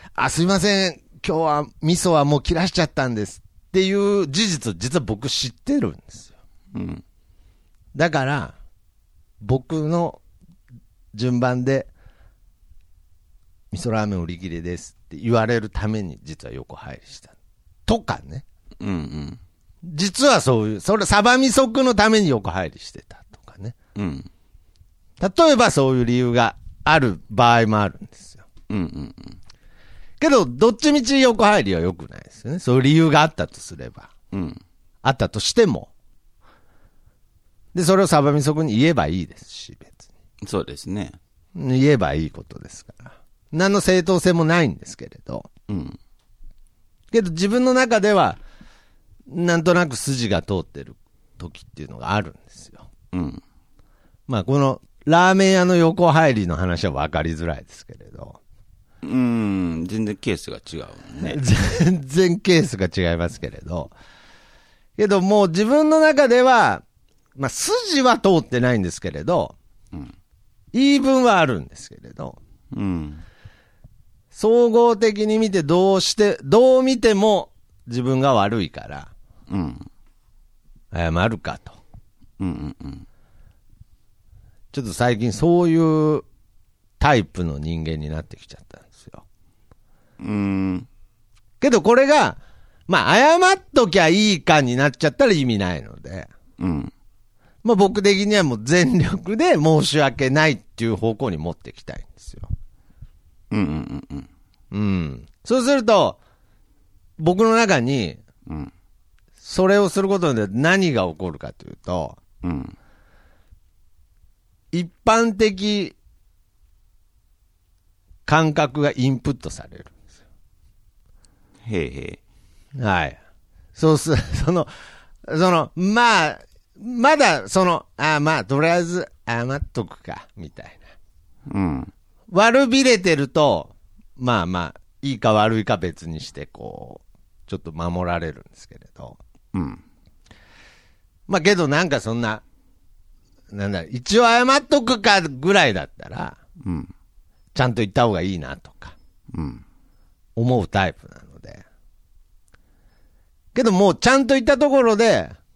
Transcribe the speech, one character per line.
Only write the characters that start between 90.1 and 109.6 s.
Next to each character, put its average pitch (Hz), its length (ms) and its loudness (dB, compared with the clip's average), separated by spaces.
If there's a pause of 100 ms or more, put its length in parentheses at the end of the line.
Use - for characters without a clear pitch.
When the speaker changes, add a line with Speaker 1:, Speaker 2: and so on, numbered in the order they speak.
Speaker 2:
う - 40 -16
ん。 98 640 -2 (720)
Speaker 1:
け 285 80 4
ど 226 120 4
こ 214 140 4
れ 269 120 4
が、 269 300 2 (500)
ま 131 220 0
あ、 160 60 4
謝 294 220 6
っ 381 260 2 (100)
と 240 140 4
き 180 120 2
ゃ 165 100 4
い 208 240 2
い 151 100 -6
か 156 180 4
に 123 140 -2
な 139 140 2
っ - 20 -8
ち - 140 -6
ゃ 151 40 4
っ 131 40 -10
た 277 140 2
ら 220 40 4
意 151 140 0
味 117 120 0
な 90 180 -2
い 69 60 -10
の 55 180 -20
で、 - 280 -16 (320)
Speaker 2:
う - 80 -4
ん。 78 260 -6 (720)
Speaker 1:
ま 233 80 2
あ、 - 20 4
僕 196 280 2
的 202 240 2
に 208 80 2
は 196 80 4
も 131 120 0
う 107 80 -10
全 180 360 2
力 190 380 -4
で 339 180 2
申 156 280 2
し 143 140 -2
訳 135 320 0
な 151 180 2
い 156 40 2
っ 135 60 -2
て - 260 -10
い 113 40 -2
う 110 80 -2
方 110 200 -2
向 127 160 -6
に 82 60 -6
持 80 140 -8
っ 80 60 -12
て 60 140 -20
き - 100 -20
た - 120 -16
い - 20 -12
ん - 40 -14
で - 60 -16 (120)
す - 160 -20
よ。 - 160 -18 (1000)
Speaker 2:
う 101 80 -4
ん - 20 0
う - 40 0
ん - 20 0 (460)
う 71 40 -12
ん 71 140 -14 (420)
う 95 60 -8
ん。 - 20 -4
Speaker 1:
う 104 40 -2
ん。 82 420 -4 (180)
そ 254 160 0
う 247 40 -2
す 269 100 2
る 269 100 0
と、 196 360 2 (1000)
僕 180 260 2
の 220 120 4
中 202 240 2
に、 117 400 -2 (280)
Speaker 2:
う - 60 -12
ん。 73 200 -10 (600)
Speaker 1:
そ - 320 -2